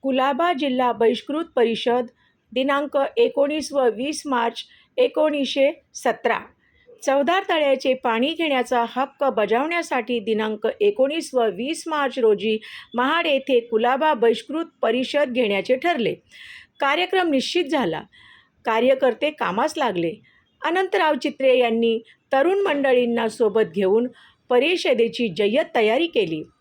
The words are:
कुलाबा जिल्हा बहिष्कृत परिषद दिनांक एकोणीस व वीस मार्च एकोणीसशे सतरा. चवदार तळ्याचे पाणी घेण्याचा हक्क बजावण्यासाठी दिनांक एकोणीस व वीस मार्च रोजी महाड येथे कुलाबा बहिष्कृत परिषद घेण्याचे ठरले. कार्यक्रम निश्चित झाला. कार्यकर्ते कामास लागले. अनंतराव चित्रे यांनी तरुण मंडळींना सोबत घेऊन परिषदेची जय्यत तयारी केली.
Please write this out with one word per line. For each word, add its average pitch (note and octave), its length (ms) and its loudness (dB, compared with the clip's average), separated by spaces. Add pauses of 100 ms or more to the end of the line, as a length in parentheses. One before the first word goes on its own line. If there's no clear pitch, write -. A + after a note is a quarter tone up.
कुलाबा C4+ 500 0
जिल्हा B3+ 400 0
बहिष्कृत B3 520 0
परिषद A#3 600 0 (460)
दिनांक C#4 460 0 (180)
एकोणीस C#4 560 0
व C4+ 140 0
वीस B3 400 -4
मार्च A#3+ 380 -4 (320)
एकोणीसशे C#4+ 760 2 (220)
सतरा. A#3 440 -2 (680)
चवदार D4 440 2
तळ्याचे C#4 460 0
पाणी B3+ 400 -2
घेण्याचा C4 540 0
हक्क C4+ 360 -6
बजावण्यासाठी B3 960 -2
दिनांक G#3+ 480 -2 (120)
एकोणीस C4 540 0
व A#3 120 2
वीस A#3 400 -6
मार्च C#4+ 320 -2
रोजी G#3+ 400 2 (360)
महाड C#4+ 320 0
येथे C4+ 340 2
कुलाबा A#3+ 540 2
बहिष्कृत A#3 520 0 (160)
परिषद B3+ 500 0
घेण्याचे A3 440 0
ठरले. B3+ 380 -2 (680)
कार्यक्रम F4 500 0
निश्चित D4 340 0
झाला. A#3+ 380 -2 (640)
कार्यकर्ते B3+ 680 2
कामास A#3+ 460 -2
लागले. F3+ 380 -2 (500)
अनंतराव E4+ 500 0
चित्रे C4 440 0
यांनी A#3 400 2 (340)
तरुण E4 280 2
मंडळींना B3+ 680 2
सोबत G#3+ 460 0
घेऊन G3+ 320 2 (420)
परिषदेची B3 800 2
जय्यत G#3 360 0 (100)
तयारी A#3+ 320 2
केली. E3 360 -2 (180)